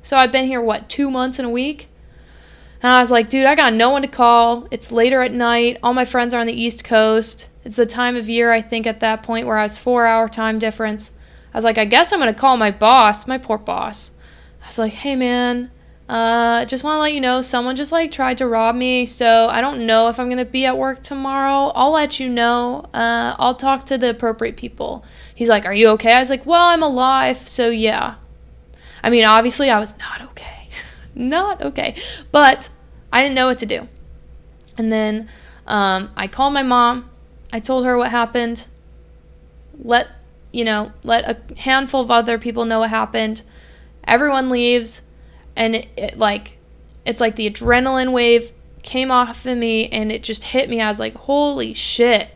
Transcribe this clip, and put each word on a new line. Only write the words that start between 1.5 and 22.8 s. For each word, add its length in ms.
week? 380
And 100
I 80
was 100
like, 180
"Dude, 180
I 80
got 180
no 180
one 120
to 60
call. 640
It's 220
later 300
at 100
night. 500
All 120
my 100
friends 280
are 80
on 60
the 160
East 220
Coast." 640
It's 120
the 100
time 300
of 120
year, 240
I 80
think, 260
at 140
that 220
point 240
where 120
I 60
was 120
four-hour 520
time 300
difference. 520
I 60
was 60
like, 140
"I 60
guess 280
I'm 80
gonna 120
call 240
my 140
boss," 560
my 100
poor 220
boss. 540
I 60
was 100
like, 140
"Hey, 240
man, 540
uh, 580
just 180
wanna 160
let 120
you 80
know, 220
someone 320
just, 160
like, 220
tried 260
to 80
rob 300
me, 300
so 440
I 100
don't 240
know 240
if 120
I'm 80
gonna 160
be 200
at 140
work 240
tomorrow. 720
I'll 160
let 300
you 80
know. 680